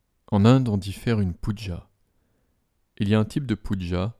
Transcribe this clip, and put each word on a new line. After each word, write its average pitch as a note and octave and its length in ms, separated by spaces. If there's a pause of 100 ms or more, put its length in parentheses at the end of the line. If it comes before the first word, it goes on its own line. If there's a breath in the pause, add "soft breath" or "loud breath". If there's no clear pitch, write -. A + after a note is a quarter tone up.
(320)
En G3 140
Inde, C3 240
on G#2 80
diffère G2 420
une F#2 140
puja. F#2+ 560 (1080)
Il G2+ 100
y G#2+ 60
a A2 40
un A2 60
type C#3 220
de A2 80
puja, F#2 640